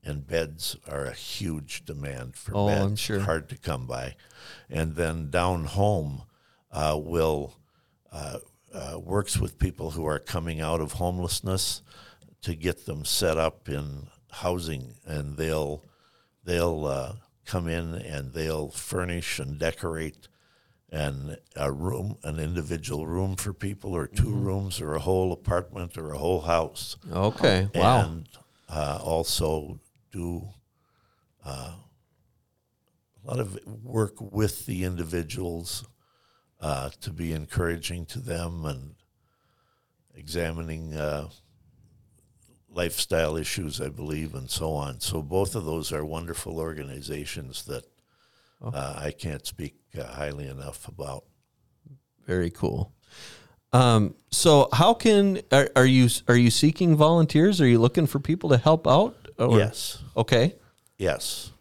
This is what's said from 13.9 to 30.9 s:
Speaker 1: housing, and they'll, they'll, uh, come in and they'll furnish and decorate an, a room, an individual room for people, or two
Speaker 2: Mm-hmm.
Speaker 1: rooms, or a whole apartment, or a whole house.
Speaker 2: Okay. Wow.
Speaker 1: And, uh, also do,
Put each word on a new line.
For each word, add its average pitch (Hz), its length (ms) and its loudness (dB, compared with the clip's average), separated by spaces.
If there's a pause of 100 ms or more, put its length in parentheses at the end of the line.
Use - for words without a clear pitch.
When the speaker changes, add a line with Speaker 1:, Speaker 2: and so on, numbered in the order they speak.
Speaker 1:
housing, 80 640 -4 (100)
and 73 320 -6
they'll, 78 460 -2 (600)
they'll, 85 420 0
uh, 67 280 -4 (320)
come 87 220 -4
in 82 260 -4
and 71 400 -10
they'll 78 380 -4
furnish 90 680 -6
and 71 220 -8
decorate 80 680 -4 (640)
an, 73 440 -4 (200)
a 71 160 0
room, 82 520 -4
an 78 160 -4
individual 78 680 -4
room 92 300 -2
for 98 180 -6
people, 98 420 -8
or 82 120 -2
two - 160 0
Speaker 2:
Mm-hmm. 123 200 -2
Speaker 1:
rooms, 95 380 -2
or 76 140 -4
a 80 40 0
whole 92 320 2
apartment, 87 680 -4
or 78 160 -10
a 73 40 -8
whole 85 240 0
house. 82 560 0 (140)
Speaker 2:
Okay. 98 640 2
Wow. 104 300 6
Speaker 1:
And, 80 240 -10 (400)
uh, 73 340 -4
also 80 760 0 (320)
do, 87 380 -8 (960)